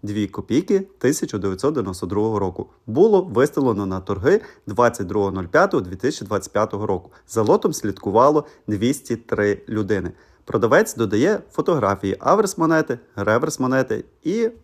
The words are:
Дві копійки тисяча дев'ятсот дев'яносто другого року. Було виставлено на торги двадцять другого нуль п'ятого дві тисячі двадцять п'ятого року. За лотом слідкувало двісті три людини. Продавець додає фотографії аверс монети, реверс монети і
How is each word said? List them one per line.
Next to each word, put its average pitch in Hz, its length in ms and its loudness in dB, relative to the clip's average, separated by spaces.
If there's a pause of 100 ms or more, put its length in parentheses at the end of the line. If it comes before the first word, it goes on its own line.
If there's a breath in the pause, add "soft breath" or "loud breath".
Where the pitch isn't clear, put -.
Дві 104 240 -4
копійки 165 520 0
тисяча - 580 -2
дев'ятсот 98 360 -2
дев'яносто 98 340 -6
другого 104 320 0
року. 95 300 -6 (160 soft breath)
Було 185 360 4
виставлено 127 640 0
на 95 140 -4
торги 104 420 0 (260 loud breath)
двадцять 110 400 0
другого 101 240 0
нуль 92 160 -6
п'ятого 165 340 2
дві 92 140 -10
тисячі 123 300 -4
двадцять 98 280 -6
п'ятого 104 340 -2
року. 92 240 -4 (160 soft breath)
За 110 140 -2
лотом 165 320 2
слідкувало 127 720 2 (220 loud breath)
двісті 113 480 -2
три 104 540 -2
людини. 101 420 -2 (340 soft breath)
Продавець 131 500 2
додає 120 440 0 (120)
фотографії 104 680 0
аверс 196 380 2
монети, 160 420 0 (160)
реверс 110 440 0
монети 127 460 0 (180)
і 226 260 0 (140)